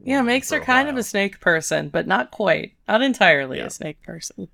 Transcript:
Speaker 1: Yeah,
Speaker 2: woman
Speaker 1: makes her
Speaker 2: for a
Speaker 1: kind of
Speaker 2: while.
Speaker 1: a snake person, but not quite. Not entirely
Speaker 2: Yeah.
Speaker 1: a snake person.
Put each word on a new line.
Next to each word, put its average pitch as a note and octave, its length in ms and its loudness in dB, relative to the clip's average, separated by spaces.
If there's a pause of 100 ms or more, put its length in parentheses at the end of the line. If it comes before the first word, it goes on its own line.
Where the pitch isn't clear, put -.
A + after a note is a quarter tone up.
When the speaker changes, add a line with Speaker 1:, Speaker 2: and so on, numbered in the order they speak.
Speaker 1:
Yeah, C4+ 140 0
Speaker 2:
woman C4 80 2
Speaker 1:
makes B3+ 240 0
her D#4 80 -2
Speaker 2:
for - 60 -6
a - 20 -12
Speaker 1:
kind C4 240 2
of C4+ 60 -6
Speaker 2:
while. B3+ 60 -2
Speaker 1:
a - 20 -6
snake G3 360 -2
person, D#3 500 0
but E3 180 -2
not - 240 -2
quite. E3+ 420 0 (140)
Not A3 140 4
entirely D#3+ 580 4
Speaker 2:
Yeah. - 60 -6
Speaker 1:
a - 40 -10
snake - 340 -10
person. E3+ 500 -14